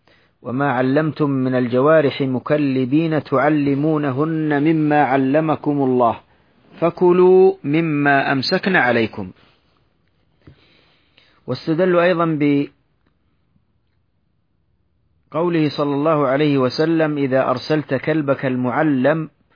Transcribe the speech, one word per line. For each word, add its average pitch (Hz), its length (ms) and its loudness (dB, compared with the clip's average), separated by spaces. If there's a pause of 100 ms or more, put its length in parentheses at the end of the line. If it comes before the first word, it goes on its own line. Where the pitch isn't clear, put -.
(420)
"وما 135 300 -4
علمتم 139 580 0
من 131 240 -2
الجوارح 127 680 2
مكلبين 143 1000 -2
تعلمونهن 147 1400 0
مما 151 400 2
علمكم 139 800 0
الله، 123 380 0 (600)
فكلوا 180 760 4 (100)
مما 143 680 0
أمسكن 185 440 -2
عليكم". 117 540 0 (2250)
واستدلوا 170 560 0
أيضا 170 360 0 (3000)
بقوله 160 380 0
صلى 143 260 -4
الله 147 320 0
عليه 139 320 2
وسلم: 156 600 0
"إذا 131 320 0
أرسلت 143 440 -4
كلبك 139 520 -2
المعلم 135 840 -2 (260)